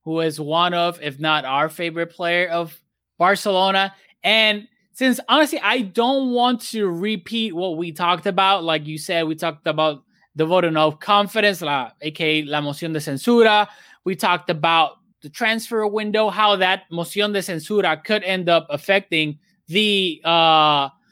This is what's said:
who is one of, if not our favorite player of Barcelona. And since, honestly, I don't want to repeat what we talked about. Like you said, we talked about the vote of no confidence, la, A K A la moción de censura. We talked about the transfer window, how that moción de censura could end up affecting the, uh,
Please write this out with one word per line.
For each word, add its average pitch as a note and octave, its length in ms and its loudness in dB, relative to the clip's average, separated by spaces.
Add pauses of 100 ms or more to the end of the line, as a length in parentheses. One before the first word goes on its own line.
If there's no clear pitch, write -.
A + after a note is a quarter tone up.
who D#3+ 180 -4
is D#3+ 180 -4
one E3 340 0
of, F3 280 -2
if C#3+ 180 -10
not D3+ 240 0
our C3+ 240 -2
favorite E3+ 440 -6
player F3 360 -2
of E3 320 -6 (380)
Barcelona. F#3+ 760 2 (300)
And G#3+ 440 2 (260)
since, B3+ 340 0
honestly, D4 320 2
I B3+ 220 0
don't B3 500 0
want A#3+ 380 2
to G#3+ 180 -2
repeat G3+ 640 -4
what F3 220 -4
we E3+ 160 -6
talked F3 360 -2
about. F#3+ 360 2
Like D#3 220 -2
you D#3 120 -10
said, E3 260 -2
we D#3+ 120 -2
talked D#3+ 320 -6
about D3+ 360 0 (320)
the D#3 100 0
vote F3 180 4
of E3 80 0
no D#3 200 2
confidence, G3+ 680 0
la, C#3+ 300 -4 (100)
A D3+ 100 -8
K D#3 300 -2
A D3+ 40 -8
la D3 160 -4
moción D#3+ 320 -6
de D#3 60 -2
censura. G#3 680 2 (380)
We F#3+ 100 -2
talked F3+ 340 -2
about E3 500 0 (220)
the D3 80 -18
transfer A3 580 -4
window, G#3+ 420 0
how G#3 280 4
that F#3 340 0
moción G3+ 420 -4
de G3+ 60 -2
censura F3 640 -2
could G#3+ 200 -2
end F#3 240 -2
up E3 220 4
affecting D#3 680 -2 (280)
the, F#3+ 560 0
uh, D#3 640 4 (220)